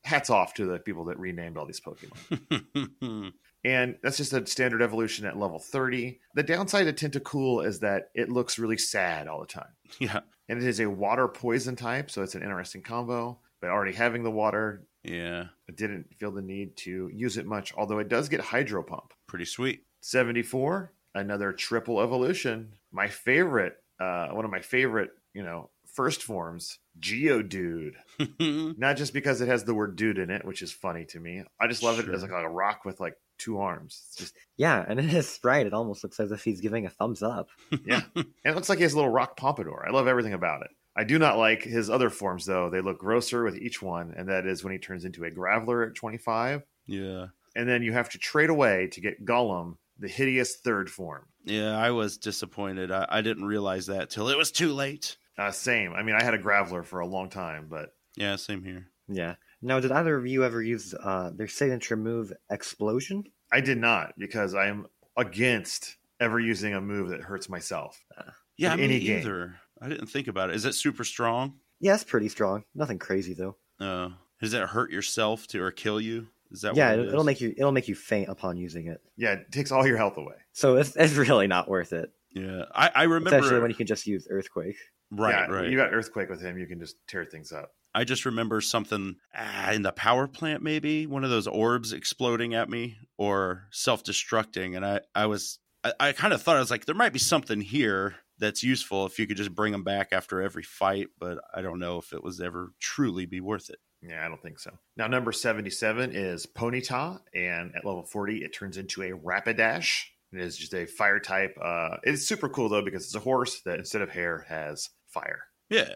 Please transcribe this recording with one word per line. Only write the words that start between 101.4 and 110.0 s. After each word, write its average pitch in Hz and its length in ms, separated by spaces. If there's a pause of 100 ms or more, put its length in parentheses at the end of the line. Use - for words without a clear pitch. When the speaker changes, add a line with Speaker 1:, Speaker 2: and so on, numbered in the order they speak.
Speaker 2:
I 92 80
don't 90 180
know 87 200
if - 140
it - 100
was 87 180
ever 90 380
truly 95 460
be 92 160
worth 98 280
it. - 100 (220)
Speaker 1:
Yeah, 82 240
I 82 40
don't 80 120
think 80 180
so. - 180 (200)
Now, 113 100
number 120 240
seventy-seven 110 840
is 90 300
Ponyta, 127 720 (160)
and 87 400
at 87 100
level 92 180
forty, 104 400
it - 100
turns 95 240
into 95 260
a 92 80
Rapidash. 110 920 (300)